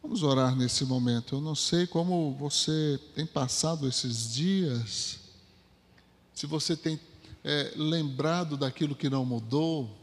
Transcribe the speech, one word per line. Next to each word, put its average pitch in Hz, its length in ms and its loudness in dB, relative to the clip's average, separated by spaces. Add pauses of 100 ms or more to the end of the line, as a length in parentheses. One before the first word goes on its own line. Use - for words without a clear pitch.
Vamos 214 220 -2
orar 131 320 6
nesse 127 280 2
momento. 123 520 0
Eu 139 60 -2
não 156 120 -2
sei 175 320 2
como 170 480 0
você 147 680 0 (140)
tem 151 120 -4
passado 147 640 0
esses 117 460 -2
dias, 139 880 0 (1120)
se - 140 -8
você 156 280 0
tem, 156 240 -4 (440)
é, 147 320 0
lembrado 156 800 0
daquilo 143 380 0
que 147 140 -2
não 135 140 0
mudou. 127 800 -2